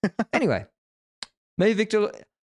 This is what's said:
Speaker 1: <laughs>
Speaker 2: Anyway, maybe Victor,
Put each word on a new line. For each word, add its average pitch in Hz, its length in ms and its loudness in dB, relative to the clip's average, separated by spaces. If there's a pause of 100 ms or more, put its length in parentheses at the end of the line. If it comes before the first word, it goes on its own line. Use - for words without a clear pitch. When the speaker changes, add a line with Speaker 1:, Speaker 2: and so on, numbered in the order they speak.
Speaker 1:
<laughs> - 300 -4
Speaker 2:
Anyway, 143 320 0 (920)
maybe 214 160 4
Victor, 214 380 0 (420)